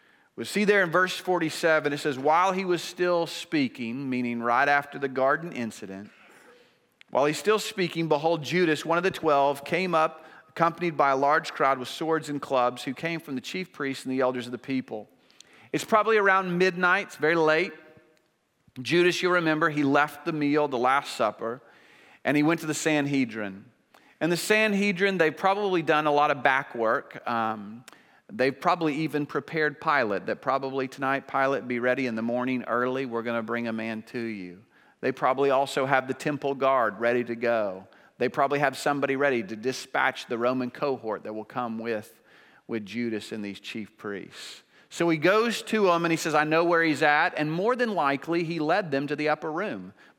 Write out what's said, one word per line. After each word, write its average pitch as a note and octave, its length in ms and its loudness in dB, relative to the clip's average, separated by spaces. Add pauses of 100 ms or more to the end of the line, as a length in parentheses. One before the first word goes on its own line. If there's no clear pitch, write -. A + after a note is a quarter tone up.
(360)
We A#2 100 -8
see G3+ 200 0
there G3+ 160 6
in E3+ 100 0
verse F3+ 240 2
forty-seven, D#3+ 800 2
it C#3 60 -4
says, C#3+ 180 -2
"While D#3+ 340 2
he F#3+ 140 -2
was F3 160 0
still F3 460 -2
speaking," C3 840 -4
meaning A#2+ 320 -2
right A#2+ 260 2
after C#3+ 300 0
the C#3 100 -4
garden C#3 440 0
incident, G#2+ 580 -10 (1000)
"while C3 160 2
he's D3 120 0
still G#3 220 2
speaking, E3 480 -2
behold, D#3 360 0
Judas, D#3 420 2
one E3 120 2
of F3 60 0
the F3+ 80 2
twelve, C#3 540 2
came F3+ 280 -2
up, D#3+ 320 0 (240)
accompanied E3 480 0
by C#3+ 140 4
a C3+ 40 2
large D3 380 2
crowd C#3 240 2
with B2 100 -8
swords D#3+ 420 -2
and D3 120 -6
clubs, B2 420 0
who C3+ 100 -6
came E3 260 -6
from C#3 160 -10
the B2 60 -6
chief F#3 300 -8
priests C3+ 340 -8
and C3 60 -6
the C3 100 0
elders B2+ 260 0
of B2 40 -12
the A#2+ 60 -6
people." B2 500 -6 (640)
It's D#3+ 120 -2
probably A3 340 4
around F#3+ 380 4
midnight, F#3 520 2
it's - 80 -20
very D3+ 180 2
late. D#3+ 400 2 (1040)
Judas, E3+ 440 2
you'll F3+ 80 2
remember, D#3+ 380 2
he D3 120 0
left C#3+ 420 2
the F3 80 -4
meal, D3 360 2
the C3+ 100 -4
Last C3 380 0
Supper, A2+ 480 -2 (600)
and C#3+ 140 2
he D3 60 4
went E3 160 2
to D#3+ 80 -6
the D3+ 80 -2
Sanhedrin. B2+ 880 -2 (560)
And D#3+ 100 2
the E3+ 60 2
Sanhedrin, G3+ 800 2
they've D#3 180 4
probably G3 460 0
done D3+ 240 2
a D3+ 60 4
lot D3 180 4
of C3+ 140 0
back C3+ 320 2
work. A#2 520 -2
Um, A2 560 -4 (480)
they've C3 260 0
probably E3+ 400 0
even D3 280 -2
prepared D3+ 560 -4
Pilate, A2+ 460 0
that A2 140 -4
probably C3+ 460 -2
tonight, C3+ 400 -4
"Pilate, C3+ 400 0
be B2 120 -4
ready B2+ 260 0
in A#2 80 -4
the A2 80 -4
morning B2 440 -2
early. B2+ 420 -2
We're A#2 160 -4
gonna A#2 180 -4
bring A#2 260 -4
a A2+ 60 -4
man A2 380 -6
to B2 80 -8
you." G2+ 440 -10 (380)
They C3 100 0
probably C3 380 2
also C3+ 380 2
have C3 200 2
the C3 60 -4
temple C#3 400 -4
guard B2+ 460 0
ready A#2+ 240 2
to A#2 120 -6
go. G#2+ 520 -2 (320)
They A#2+ 100 0
probably C#3+ 300 0
have C3+ 180 2
somebody C#3 380 0
ready C3 260 2
to G#2 140 -8
dispatch C3 720 -2
the A#2+ 100 -4
Roman B2 320 0
cohort A2 540 -4
that G#2+ 100 -10
will G#2+ 100 -8
come A2+ 360 -6
with, A2+ 420 -6 (460)
with A2 180 -6
Judas A2 460 -6
and G#2+ 120 -8
these G2+ 160 -10
chief - 380 -12
priests. - 640 -12 (280)
So E3+ 200 0
he E3 80 2
goes G#3 460 2
to G#3 260 2
him E3+ 160 4
and E3 60 0
he D#3+ 60 2
says, D#3 180 -2
"I D3+ 80 4
know D#3 200 2
where E3+ 200 4
he's D3+ 180 0
at." D#3 340 4
And D3+ 160 -2
more G3 240 0
than A3+ 200 -2
likely, D#3 480 0
he E3 160 -4
led E3 320 0
them C#3 160 0
to D3 80 -4
the D3+ 120 -2
upper D#3 240 -2
room C#3+ 400 -6 (280)